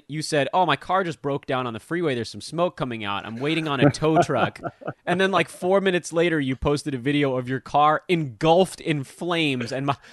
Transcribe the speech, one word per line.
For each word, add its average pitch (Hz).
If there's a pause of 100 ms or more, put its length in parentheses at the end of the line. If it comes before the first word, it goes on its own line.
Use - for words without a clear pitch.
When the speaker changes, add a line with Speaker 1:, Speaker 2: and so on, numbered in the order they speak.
Speaker 1:
you 151
said, 143
"Oh, 185
my 147
car 190
just 165
broke 139
down 127
on 117
the 107
freeway. 165
There's 117
some 104
smoke 170
coming 120
out. 101
I'm 113
waiting 156
on 139
a 143
tow 156
Speaker 2:
<laughs> 170
Speaker 1:
truck." 113 (440)
And 175
then, 190
like, 170
four 190
minutes 180
later, 165
you 131
posted 147
a 127
video 135
of 123
your 131
car 147
engulfed 165
in 151
flames. 143
And 139
my, 131
I - (160)